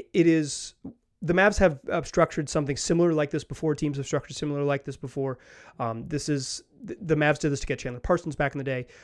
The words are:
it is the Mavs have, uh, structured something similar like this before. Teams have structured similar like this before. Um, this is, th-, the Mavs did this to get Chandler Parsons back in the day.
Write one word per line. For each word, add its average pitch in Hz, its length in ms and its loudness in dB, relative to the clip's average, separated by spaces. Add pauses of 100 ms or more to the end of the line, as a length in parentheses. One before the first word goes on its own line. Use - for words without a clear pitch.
(140)
it 170 140 6
is 160 480 2 (460)
the 156 120 0
Mavs 196 260 4
have, 165 200 4 (100)
uh, 170 120 0
structured 160 480 0
something 143 260 0
similar 170 380 2
like 151 160 0
this 147 140 -4
before. 151 320 -2
Teams 147 220 -2
have 139 80 -6
structured - 300 -4
similar 143 280 -4
like 139 200 0
this 135 140 -12
before. 135 400 -6 (420)
Um, 117 280 -4
this 147 220 -4
is, 139 340 -2 (240)
th-, - 140 -10
the 160 140 0
Mavs 151 220 4
did 151 140 0
this 135 80 -2
to - 80 -8
get 127 100 -2
Chandler 123 220 -8
Parsons 170 360 -2
back 143 200 -2
in - 20 -6
the 135 60 -6
day. 127 240 -4 (160)